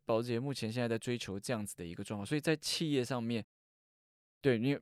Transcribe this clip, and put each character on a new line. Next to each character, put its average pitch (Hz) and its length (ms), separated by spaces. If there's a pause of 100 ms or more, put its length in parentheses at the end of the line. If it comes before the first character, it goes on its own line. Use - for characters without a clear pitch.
保 113 160
时 120 80
捷 117 100
目 135 140
前 110 180
现 123 100
在 117 60
在 113 100
追 120 200
求 98 200
这 104 140
样 107 140
子 - 100
的 87 100
一 85 80
个 101 100
状 107 140
况， 101 80
所 147 120
以 - 20
在 156 160
企 151 380
业 127 100
上 120 180
面， 113 240 (920)
对， 127 180
因 131 160
为 127 80